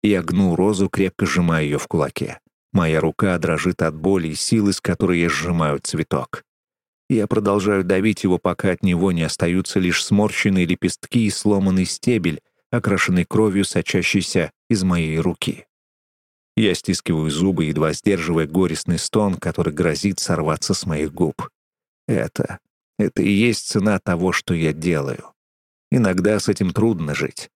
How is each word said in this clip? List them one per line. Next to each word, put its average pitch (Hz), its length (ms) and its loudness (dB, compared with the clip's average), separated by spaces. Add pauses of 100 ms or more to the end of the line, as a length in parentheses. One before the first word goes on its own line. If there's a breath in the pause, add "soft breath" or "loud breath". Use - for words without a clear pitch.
Я 101 200 2
гну 87 340 2
розу, 95 320 2
крепко 95 360 -2
сжимая 82 400 2
её 73 140 -2
в - 100 -8
кулаке. - 500 -4 (340)
Моя 80 280 2
рука 87 380 0
дрожит 82 440 0
от 78 120 0
боли 85 340 0
и 76 60 -6
силы, 101 380 2
с - 80 -4
которой 90 400 0
я 85 80 2
сжимаю 80 520 0
цветок. - 640 -6 (640)
Я 107 180 2
продолжаю 101 560 2
давить 95 420 0
его, 90 140 4
пока 90 320 -2
от 87 120 -2
него 90 300 2
не 82 100 0
остаются 90 560 -2
лишь 90 260 0
сморщенные 101 640 2
лепестки 92 600 -2
и 98 40 0
сломанный 95 540 2
стебель, 87 560 -2 (300)
окрашенный 92 540 0
кровью, 101 400 2
сочащейся 87 840 0 (200)
из 101 120 2
моей 82 360 0
руки. - 480 -4 (880)
Я 104 180 2
стискиваю 80 560 -2
зубы, 85 340 0
едва 76 280 0
сдерживая 82 540 0
горестный 82 520 -2
стон, 101 360 0
который 82 380 -2
грозит 82 480 -2
сорваться 78 540 -2
с - 120 -6
моих 76 260 -4
губ. - 360 -2 (580)
Это... - 520 -4 (400)
это - 240 0
и 101 80 2
есть 107 380 0
цена 101 300 0
того, 87 340 0
что - 220 -2
я 80 180 0
делаю. 78 600 -4 (580)
Иногда 101 480 2
с - 100 -2
этим 95 220 0
трудно 85 440 0
жить. - 420 -6